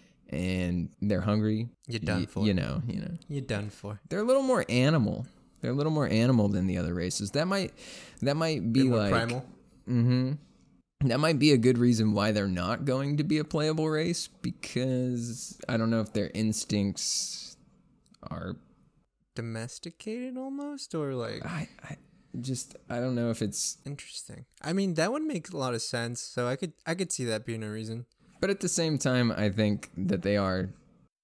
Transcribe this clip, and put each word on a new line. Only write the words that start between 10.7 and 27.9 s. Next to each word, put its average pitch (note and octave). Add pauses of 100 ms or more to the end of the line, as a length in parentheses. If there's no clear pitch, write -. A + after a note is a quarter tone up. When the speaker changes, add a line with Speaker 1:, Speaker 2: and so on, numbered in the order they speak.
Speaker 1:
That D3
might D#3
be D3+
a C3+
good A#2+
reason A2+
why G2+
they're G2+
not F#2+
going C#3
to D3+
be D3+
a D3+
playable D#3
race, E3 (140)
because B2
I A#2
don't A2+
know A2+
if G#2
their G2+
instincts - (680)
are F2 (800)
Speaker 2:
Domesticated E3+
almost, C#4
or, C#3+
like, A#2
Speaker 1:
I, D#3+ (180)
I - (440)
just, B2+ (140)
I A#2+
don't B2+
know A#2
if A2+
it's -
Speaker 2:
Interesting. - (180)
I D#3+
mean, F#3+
that E3
would D4
make C4
a D#3+
lot B2+
of A2+
sense, A#2+
so -
I B2+
could, D#3+ (140)
I E3
could F3+
see D#3
that A2
being A2+
a G#2+
reason. A2 (340)